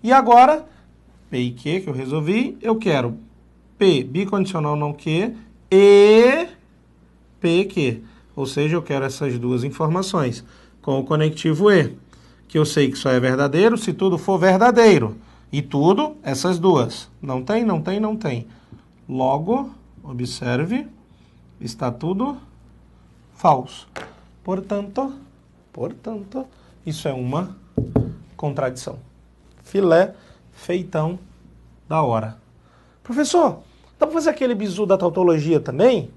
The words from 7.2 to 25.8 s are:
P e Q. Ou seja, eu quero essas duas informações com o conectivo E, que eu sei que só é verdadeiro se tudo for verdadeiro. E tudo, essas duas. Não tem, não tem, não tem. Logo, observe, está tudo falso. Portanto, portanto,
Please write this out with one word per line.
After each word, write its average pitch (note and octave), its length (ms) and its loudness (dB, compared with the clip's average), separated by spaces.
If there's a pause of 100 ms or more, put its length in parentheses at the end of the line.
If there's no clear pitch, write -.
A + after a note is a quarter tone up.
P E3+ 220 2
e G3+ 40 0
Q. C3+ 380 -4 (320)
Ou C#3 100 -6
seja, D3+ 300 -2
eu E3 80 -2
quero C#3 200 -4
essas C3 360 -6
duas B2 240 -2
informações D#3+ 840 -4 (380)
com C3+ 160 -2
o C3+ 40 -4
conectivo D#3 680 0
E, D#3 260 2 (500)
que D#3 120 -2
eu D#3 40 4
sei D3 280 0
que C#3 40 -10
só - 140 -4
é B2+ 100 2
verdadeiro C#3+ 560 2
se A3 160 -4
tudo F3+ 280 0
for F#3+ 180 -2
verdadeiro. F#3+ 800 4 (340)
E C#3 120 -4
tudo, F#3+ 580 0
essas E3+ 380 -4
duas. D#3 500 0 (100)
Não C3 220 -8
tem, A3 240 -2
não E3+ 160 -2
tem, F#3+ 180 -6
não G#3+ 160 -4
tem. B2+ 320 -8 (600)
Logo, D3+ 640 -4 (320)
observe, B2+ 840 -6 (720)
está B2 300 -8
tudo G3 480 -6 (960)
falso. - 540 -2 (560)
Portanto, G3+ 680 -6 (640)
portanto, G3+ 720 -10 (400)